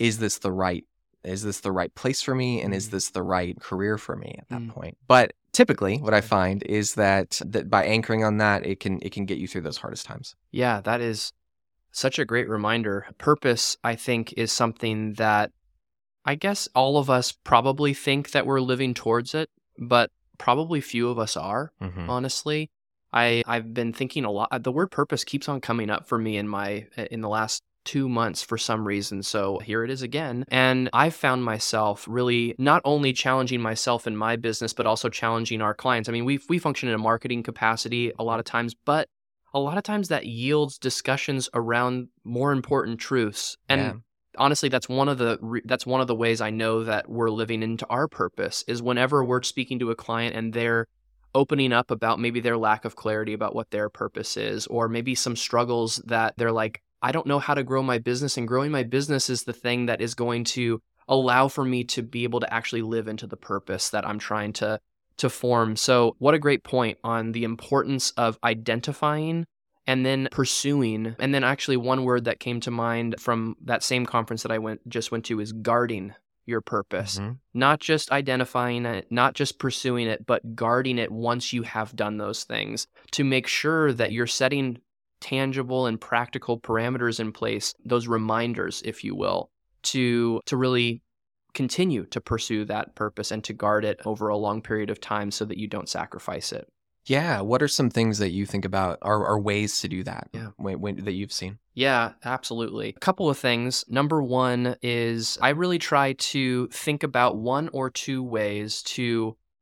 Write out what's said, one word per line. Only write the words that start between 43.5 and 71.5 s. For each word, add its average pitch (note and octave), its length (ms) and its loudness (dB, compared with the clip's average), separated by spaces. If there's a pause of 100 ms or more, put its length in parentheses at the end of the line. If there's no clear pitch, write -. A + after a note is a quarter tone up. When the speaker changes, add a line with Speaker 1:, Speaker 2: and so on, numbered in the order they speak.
Speaker 2:
And C#3 120 2
Speaker 1:
Yeah. G#2 120 0 (460)
Speaker 2:
honestly, C#3+ 320 4
that's B2+ 180 0
one C3+ 220 2
of C3+ 80 0
the A#2 240 2
re-, A2+ 240 -4
that's B2 180 0
one B2+ 160 2
of C3 60 2
the B2 80 0
ways A2+ 260 2
I G#2+ 80 0
know A2+ 360 0
that A2 260 -2
we're A#2 200 2
living A2+ 320 -2
into A2+ 260 -4
our C3+ 200 0
purpose, - 580 -4
is A#2 140 -2
whenever B2 420 2
we're B2 200 0
speaking B2+ 380 -4
to A#2+ 100 -2
a A2+ 40 -2
client A#2 400 -4
and A2+ 200 -4
they're A#2 320 2 (480)
opening C#3 380 4
up A#2+ 180 2
about A2+ 300 0
maybe A#2+ 200 -2
their A#2 160 2
lack A2 280 2
of A2+ 100 -8
clarity G#2+ 380 -2
about G#2+ 220 -4
what A2+ 160 -6
their G#2 200 -2
purpose - 460 -6
is, G#2+ 320 -4
or A#2 200 0
maybe A#2 260 -2
some B2 220 -2
struggles A#2 600 0 (100)
that A2+ 320 0
they're A#2 140 2
like, A2 300 -2 (200)
"I B2+ 100 2
don't D#3+ 140 -2
know C#3+ 120 2
how C#3+ 160 0
to C#3+ 80 2
grow C3 200 0
my B2+ 160 2
business," B2 400 -2
and A#2+ 100 -2
growing C3 220 0
my C#3 140 0
business C3+ 440 0
is B2+ 160 -2
the A#2+ 80 -4
thing B2 340 -2
that A#2 140 0
is A#2 140 -2
going A#2+ 300 0
to A#2 360 0 (280)
allow C3 400 6
for C3+ 160 -2
me B2 200 0
to B2 180 -4
be A#2 220 -4
able A#2+ 160 0
to A#2 120 -2
actually A2+ 300 -2
live A2 260 -2
into G#2+ 180 -8
the F#2+ 100 -12
purpose - 540 -4
that G#2 160 -2
I'm G#2+ 120 -4
trying G#2+ 360 -4
to, G#2+ 240 -2 (400)
to C3+ 100 2
form. A#2 480 2
So A#2+ 420 4
what C#3 160 6
a D#3+ 40 4
great C#3+ 260 2
point A#2 400 0
on A2+ 280 -2
the A2+ 120 -4
importance B2+ 680 0
of A#2 320 0
identifying D3 1000 0 (400)
and C3 200 4
then C3+ 240 2
pursuing. A#2 880 0
And C3+ 160 0
then C3+ 100 2
actually C3 320 2